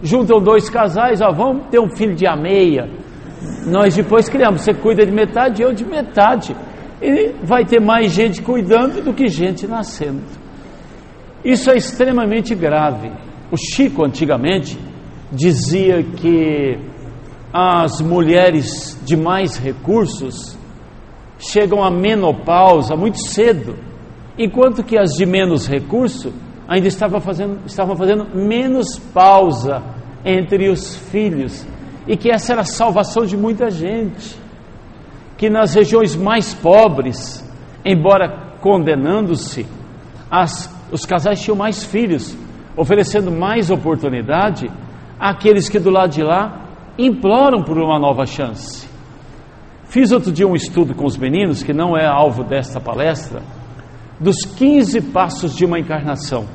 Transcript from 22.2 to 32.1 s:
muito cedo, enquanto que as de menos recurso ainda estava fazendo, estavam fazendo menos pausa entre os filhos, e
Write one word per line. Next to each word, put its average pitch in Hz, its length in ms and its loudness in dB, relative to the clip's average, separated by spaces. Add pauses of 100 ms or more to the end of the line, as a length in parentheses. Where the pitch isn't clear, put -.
muito 202 220 -2 (100)
cedo, 165 480 0 (600)
enquanto 233 460 2
que 220 160 0
as 185 140 4
de 151 120 0
menos 180 440 0
recurso 139 640 -2 (340)
ainda 185 220 2
estava 196 320 -2
fazendo, 196 440 -6
estavam 185 320 -4
fazendo 208 380 0
menos 233 640 -2 (160)
pausa 170 680 4 (420)
entre 190 440 0
os - 280 -4
filhos, 170 680 -4 (440)
e 214 80 0